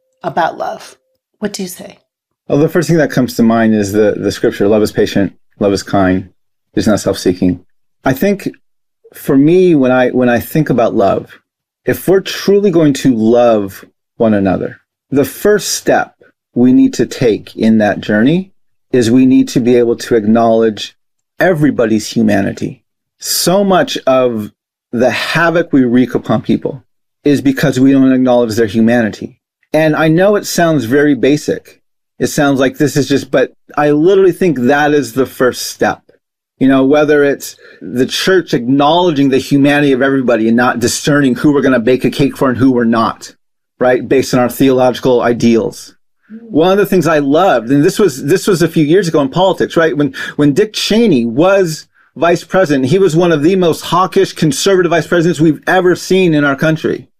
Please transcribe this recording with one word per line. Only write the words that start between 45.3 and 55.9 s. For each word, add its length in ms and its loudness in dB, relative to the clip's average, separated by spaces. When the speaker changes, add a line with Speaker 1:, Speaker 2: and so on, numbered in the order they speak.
Speaker 2:
One 320 0
of 60 0
the 80 0
things 200 0
I 120 2
loved, 520 0
and 140 2
this 140 -2
was, 260 0
this 220 0
was 160 0
a 60 2
few 160 0
years 240 2
ago 120 0
in 80 -2
politics, 480 -2
right? 200 0
When, 160 -2
when 180 2
Dick 180 0
Cheney 540 0
was 600 0
vice 280 0
president, 420 0
he 120 2
was 180 2
one 160 2
of 100 0
the 140 2
most 260 0
hawkish 500 0
conservative 580 0
vice 160 -2
presidents 340 0
we've 260 0
ever 300 2